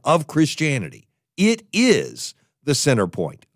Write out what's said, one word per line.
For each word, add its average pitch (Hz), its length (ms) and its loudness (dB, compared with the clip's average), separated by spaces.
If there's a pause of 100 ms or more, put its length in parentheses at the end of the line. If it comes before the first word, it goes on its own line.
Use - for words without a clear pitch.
of 156 240 0
Christianity. 143 800 -2 (300)
It 226 340 2
is 139 640 0 (320)
the 143 100 0
center 117 320 0
point 80 380 -8 (100)